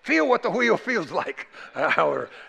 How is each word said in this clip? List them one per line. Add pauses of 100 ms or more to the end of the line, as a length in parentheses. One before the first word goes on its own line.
feel
what
the
wheel
feels
like." (140)
<laughs>
However, (180)